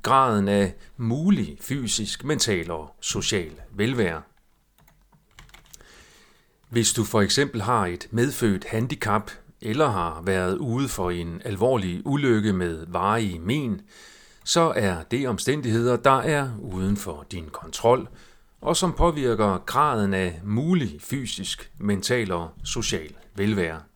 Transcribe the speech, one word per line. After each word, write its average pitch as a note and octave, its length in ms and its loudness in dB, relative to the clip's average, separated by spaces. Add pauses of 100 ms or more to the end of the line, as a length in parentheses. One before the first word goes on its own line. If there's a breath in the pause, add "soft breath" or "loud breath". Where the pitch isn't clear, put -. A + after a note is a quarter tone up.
graden A2+ 460 4
af G2+ 260 2 (220 soft breath)
mulig B2+ 640 0
fysisk, A2+ 640 -4
mental G#2+ 460 0
og D#2 300 -10
social F2 520 -4 (220)
velvære. G2+ 480 0 (2500 loud breath)
Hvis A#2 220 2
du A2+ 120 0
for G#2+ 160 2
eksempel A2+ 420 2
har A2+ 240 2
et F2 240 -6
medfødt A#2 540 2
handicap, A2 680 -2 (300)
eller C#3 280 2
har E2+ 340 -2
været F#2 340 2
ude B2+ 320 -2
for F2+ 220 -2
en E2+ 340 -6
alvorlig G2+ 600 0
ulykke A#2+ 480 2
med E2+ 360 -2
varige F#2+ 500 0
men, A2+ 420 -2 (640 loud breath)
så E3 320 4
er F#2 260 0
det C3 260 -2
omstændigheder, A#2+ 680 0
der C3+ 240 4
er C#3+ 380 0
uden F#2+ 380 0
for D#2+ 340 -10
din E2 220 -10
kontrol, A#2 560 2 (520 soft breath)
og D#3+ 160 0
som F3 160 2
påvirker A#2+ 680 2
graden A#2 560 2
af F2+ 300 -2
mulig A#2 560 0
fysisk, - 800 -8
mental G2+ 540 0
og E2+ 180 -4 (120)
social D#2+ 520 -4 (200)
velvære. F#2+ 460 0 (160)